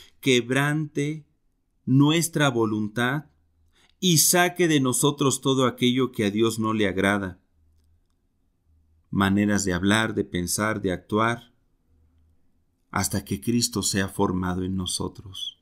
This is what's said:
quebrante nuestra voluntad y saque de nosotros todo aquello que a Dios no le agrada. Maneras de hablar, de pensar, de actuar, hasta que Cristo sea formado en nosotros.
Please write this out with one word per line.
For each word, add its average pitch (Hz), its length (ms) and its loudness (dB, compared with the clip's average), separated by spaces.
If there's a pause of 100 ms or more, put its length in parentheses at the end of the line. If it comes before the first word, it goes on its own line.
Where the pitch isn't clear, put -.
(200)
quebrante 143 1040 0 (600)
nuestra 147 640 4
voluntad 117 760 -2 (760)
y 175 180 4
saque 175 500 2
de 151 120 4
nosotros 131 600 0
todo 135 260 2
aquello 123 460 0
que 107 140 -2
a 98 40 2
Dios 110 280 0
no 110 140 -2
le 107 140 2
agrada. 95 540 -2 (1700)
Maneras 98 540 0
de 92 80 -2
hablar, 104 420 0
de 104 100 -2
pensar, 101 580 -4
de 95 100 -2
actuar, 113 600 -4 (1400)
hasta 95 340 -4
que 98 160 -6
Cristo 117 420 -2
sea 98 260 -2
formado 92 560 -2
en 95 120 -4
nosotros. - 840 -8